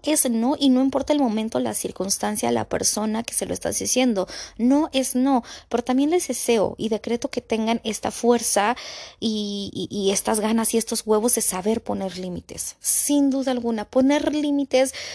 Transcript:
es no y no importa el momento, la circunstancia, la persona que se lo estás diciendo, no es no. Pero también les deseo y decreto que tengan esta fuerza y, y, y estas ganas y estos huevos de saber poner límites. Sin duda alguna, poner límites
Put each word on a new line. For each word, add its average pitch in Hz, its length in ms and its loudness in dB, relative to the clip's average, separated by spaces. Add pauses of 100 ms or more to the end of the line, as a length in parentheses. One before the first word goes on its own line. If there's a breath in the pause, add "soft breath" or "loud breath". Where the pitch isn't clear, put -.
es 294 260 2
no 233 260 2
y 277 120 4
no 254 120 6
importa 269 320 2
el 294 60 2
momento, 226 400 0
la 233 160 -2
circunstancia, 208 800 -2
la 226 160 0
persona 214 560 -2
que - 100 -10
se 190 120 -4
lo 180 80 -4
estás - 260 -4
diciendo, 202 480 0 (280 loud breath)
no 277 360 2
es 262 240 -2
no. 254 260 2 (260 loud breath)
Pero 240 140 -2
también 269 280 2
les 349 180 2
deseo 233 500 0
y 214 120 -2
decreto 226 380 -4
que - 120 -6
tengan 226 420 -2
esta - 300 -6
fuerza 233 640 2 (420 loud breath)
y, 208 560 -4
y, - 160 -6
y 196 220 0
estas 214 260 0
ganas 220 360 0
y 226 40 4
estos 220 260 -4
huevos 214 300 2
de 226 60 2
saber 214 420 -2
poner 190 360 -6
límites. - 600 -10
Sin 285 520 2
duda 269 200 0
alguna, 233 340 -2
poner 285 480 4
límites 285 600 2 (220 loud breath)